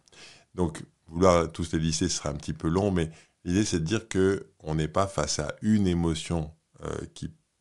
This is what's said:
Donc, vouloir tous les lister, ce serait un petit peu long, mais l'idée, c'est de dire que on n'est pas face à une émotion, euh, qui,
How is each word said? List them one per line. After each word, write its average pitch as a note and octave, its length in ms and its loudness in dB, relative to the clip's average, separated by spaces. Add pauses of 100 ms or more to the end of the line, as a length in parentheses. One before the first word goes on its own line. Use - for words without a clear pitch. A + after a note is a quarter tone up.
(560)
Donc, E2+ 280 -2 (240)
vouloir E2+ 440 4
tous E2+ 200 -6
les E2+ 80 0
lister, D#2+ 300 0
ce - 80 -4
serait - 120 -6
un D2 60 -4
petit D#2 180 -8
peu D#2+ 140 -4
long, F#2+ 240 2
mais E2 180 0 (360)
l'idée, F2+ 180 2
c'est F#2 160 0
de D#2+ 60 -2
dire A2 240 -4
que F#2+ 380 2 (120)
on D#2 160 -4
n'est D#2 140 0
pas F#2+ 180 0
face - 320 -2
à D2 220 -4
une G#2+ 260 4
émotion, E2 640 0 (320)
euh, D2+ 120 -6 (180)
qui, - 180 -10 (300)